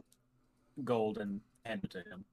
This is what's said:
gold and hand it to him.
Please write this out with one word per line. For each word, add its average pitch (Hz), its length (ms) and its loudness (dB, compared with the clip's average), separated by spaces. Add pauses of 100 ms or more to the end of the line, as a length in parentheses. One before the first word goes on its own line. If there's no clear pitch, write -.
(840)
gold 110 340 4
and 101 220 0 (240)
hand 117 200 -2
it - 60 -4
to 92 80 -8
him. 92 340 -10